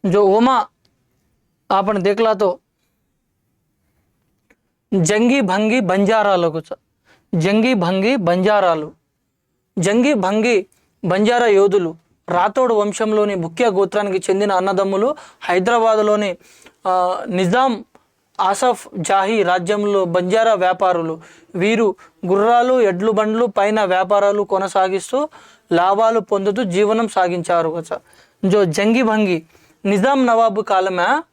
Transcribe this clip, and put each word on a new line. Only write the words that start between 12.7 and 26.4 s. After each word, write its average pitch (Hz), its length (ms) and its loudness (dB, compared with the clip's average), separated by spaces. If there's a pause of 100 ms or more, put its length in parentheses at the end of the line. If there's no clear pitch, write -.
వంశంలోని 208 600 0
భుక్యా 170 340 -2
గోత్రానికి 196 600 -2
చెందిన 196 220 0
అన్నదమ్ములు. 196 640 -2 (260)
హైదరాబాదులోని, 208 960 0 (500)
ఆ, 180 400 -2
నిజాం 202 580 0 (540)
ఆసఫ్ 202 480 0 (100)
జాహీ 196 460 0
రాజ్యంలో 190 640 0
బంజారా 190 480 0
వ్యాపారులు. 180 680 -2 (340)
వీరు 208 400 0 (300)
గుర్రాలు, 240 560 2
ఎడ్లు 196 300 0
బండ్లు 214 340 0
పైన 214 380 0
వ్యాపారాలు 202 600 0
కొనసాగిస్తూ 196 840 -2 (420)
లాభాలు 202 480 2
పొందుతూ 202 440 -2